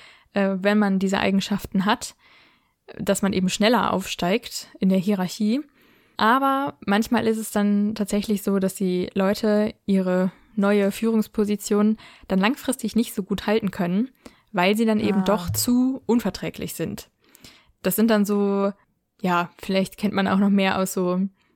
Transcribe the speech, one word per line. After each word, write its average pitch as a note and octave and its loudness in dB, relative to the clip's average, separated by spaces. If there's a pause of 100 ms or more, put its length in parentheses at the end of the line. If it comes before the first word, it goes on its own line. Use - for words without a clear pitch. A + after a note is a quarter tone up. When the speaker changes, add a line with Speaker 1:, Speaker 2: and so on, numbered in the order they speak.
(340)
Speaker 1:
äh, G3 0
wenn G3+ 4
man G3 2
diese F#3+ 0
Eigenschaften G3 0
hat, - -2 (800)
dass - 0
man G3+ 0
eben F#3 0
schneller G#3+ 2
aufsteigt - -4 (100)
in F#3+ 2
der F#3+ 4
Hierarchie. G#3 -2 (560)
Aber C4+ 0
manchmal A3 0
ist A3 0
es A3 -10
dann G#3 0
tatsächlich G#3 -2
so, G3 0
dass F#3+ -2
die F3+ -2
Leute G#3 0 (100)
ihre F#3 2 (240)
neue G3+ 2
Führungsposition G#3+ 0 (300)
dann F#3+ 0
langfristig A#3+ -2
nicht A#3 0
so G3+ -4
gut F#3+ -6
halten G#3 0
können, F#3 -2 (440)
weil G3 2
sie A#3 2
dann A3 2
eben G3+ 2
Speaker 2:
Ah. F#3+ 0
Speaker 1:
doch G3 0
zu B3+ 0
unverträglich - -2
sind. - -8 (720)
Das F#3 0
sind A3+ 4
dann G#3 4
so, G3+ 0 (500)
ja, F3 0
vielleicht F#3+ -2
kennt G3+ -2
man F#3+ 0
auch F#3+ 2
noch G3+ 4
mehr G3 2
aus F#3+ -2
so F3+ -2 (360)